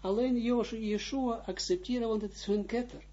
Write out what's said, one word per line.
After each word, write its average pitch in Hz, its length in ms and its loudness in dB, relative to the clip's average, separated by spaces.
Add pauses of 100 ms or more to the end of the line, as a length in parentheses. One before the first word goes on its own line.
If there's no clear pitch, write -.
Alleen 240 400 2 (380)
Yeshua 226 640 0
accepteren, 196 600 0
want 214 140 2
het 208 120 -6
is - 120 -12
hun 202 200 2
ketter. 247 480 -4